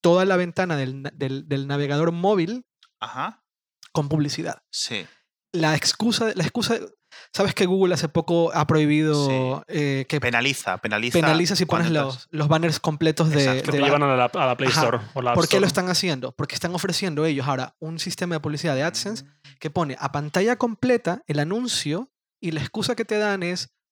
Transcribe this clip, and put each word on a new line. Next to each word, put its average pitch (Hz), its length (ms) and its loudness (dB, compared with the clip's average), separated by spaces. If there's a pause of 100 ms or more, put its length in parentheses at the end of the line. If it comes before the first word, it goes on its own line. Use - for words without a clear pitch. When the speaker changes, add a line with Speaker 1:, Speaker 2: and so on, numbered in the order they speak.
Speaker 1:
toda 180 240 6
la 190 100 4
ventana 175 400 0
del 135 260 -4
na-, 147 120 -10
del, 135 340 -6
del 139 180 -2
navegador 143 460 0
móvil 190 540 0 (340)
Speaker 2:
Ajá. 143 440 -8 (480)
Speaker 1:
con 147 180 -2
publicidad. 147 600 -2
Speaker 2:
Sí. - 360 -6 (480)
Speaker 1:
La 160 200 2
excusa, 220 600 0
la 180 80 -2
excusa, 226 360 -2 (540)
¿sabes 175 220 0
que 196 100 2
Google 185 300 4
hace 151 160 -2
poco 165 420 2
ha 151 140 2
prohibido, 147 1000 2
Speaker 2:
Sí. - 40 -
Speaker 1:
eh, 139 380 -2
que 151 140 -2
Speaker 2:
Penaliza, 120 560 0
penaliza 110 420 0
Speaker 1:
penaliza 165 380 2
si 175 80 2
pones 170 220 0
Speaker 2:
cuando 156 160 2
Speaker 1:
los, 135 140 -4
Speaker 2:
entras. - 160 -20
Speaker 1:
los 151 160 0
banners 160 320 2
completos 160 500 2
de, 147 80 2
Speaker 2:
Exacto. 131 240 2
Speaker 3:
Que - 60 -6
Speaker 1:
de 139 40 0
Speaker 3:
te 143 80 2
Speaker 1:
la 139 60 4
Speaker 3:
llevan 143 160 4
a 139 120 4
la, 127 120 4
a 147 200 0
la 123 120 2
Play 131 100 0
Speaker 1:
Ajá. 127 140 4
Speaker 3:
Store 117 200 2 (120)
o 131 80 -4
la 123 80 2
App 120 60 2
Speaker 1:
¿Por 165 120 4
qué 196 120 4
lo 196 40 4
Speaker 3:
Store. 185 40 2
Speaker 1:
están 180 200 0
haciendo? 147 440 -2
Porque - 220 -6
están 175 200 -4
ofreciendo 170 500 -2
ellos 139 240 -2
ahora 131 300 -4
un 160 200 -10
sistema 175 360 -6
de 156 60 -4
publicidad 151 340 -2
de 131 80 0
AdSense 175 420 -6
Speaker 2:
Mm. - 40 -20 (300)
Speaker 1:
que 156 120 -8
pone 147 280 -2
a 143 140 -6
pantalla 170 440 0
completa 240 720 0
el 147 120 -2
anuncio 190 760 -4 (300)
y 170 100 -4
la 156 80 -4
excusa 220 340 -4
que 226 120 -4
te 214 120 -2
dan 202 240 0
es, 175 320 -6 (180)